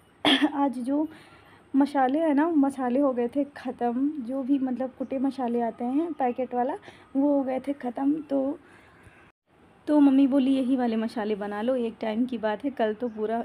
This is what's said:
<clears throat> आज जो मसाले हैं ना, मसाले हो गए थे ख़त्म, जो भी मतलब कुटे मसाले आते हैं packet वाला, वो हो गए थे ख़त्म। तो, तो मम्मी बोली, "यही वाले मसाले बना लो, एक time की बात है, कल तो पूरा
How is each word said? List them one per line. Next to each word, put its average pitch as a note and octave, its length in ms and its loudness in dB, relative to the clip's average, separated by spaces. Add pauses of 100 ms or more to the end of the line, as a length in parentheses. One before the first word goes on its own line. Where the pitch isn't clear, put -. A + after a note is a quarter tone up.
(260)
<clears throat> C#4+ 300 4
आज C#4 240 -2
जो C#4 280 -2 (680)
मसाले C#4 460 2
हैं D#4+ 160 2
ना, D#4 140 4
मसाले C#4 500 2
हो C#4 140 4
गए A#3+ 140 0
थे C#4+ 160 -2 (140)
ख़त्म, B3+ 540 -2 (100)
जो C4 220 -4
भी C4+ 160 2
मतलब B3+ 380 -4
कुटे C4+ 220 -6
मसाले B3 420 -2
आते A3+ 240 -4
हैं D4 280 -2
packet B3 400 -2
वाला, B3+ 240 -2 (380)
वो C#4+ 180 4
हो C#4 100 2
गए B3+ 160 -2
थे C4 160 -6
ख़त्म। C#4 460 -2
तो, C#4 380 -2 (1300)
तो D4+ 120 4
मम्मी C#4 280 6
बोली, C4+ 240 2
"यही C4+ 240 2
वाले A#3+ 200 0
मसाले A3 400 -2
बना G#3 260 -8
लो, B3+ 160 -2
एक A3+ 240 -4
time A3+ 240 -2
की A#3+ 120 -6
बात G#3+ 260 -2
है, C#4+ 80 -4
कल A3 220 -2
तो A#3 160 -6
पूरा A3 360 -4